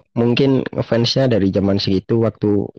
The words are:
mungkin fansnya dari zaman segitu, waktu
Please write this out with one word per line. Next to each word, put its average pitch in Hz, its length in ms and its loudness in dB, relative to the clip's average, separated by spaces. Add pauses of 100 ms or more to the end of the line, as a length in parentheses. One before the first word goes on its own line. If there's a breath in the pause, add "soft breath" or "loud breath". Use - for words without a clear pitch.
(140)
mungkin 120 500 0 (160)
fansnya 117 480 0
dari 101 220 2
zaman 98 280 0
segitu, 98 420 -2
waktu 110 300 -2 (300)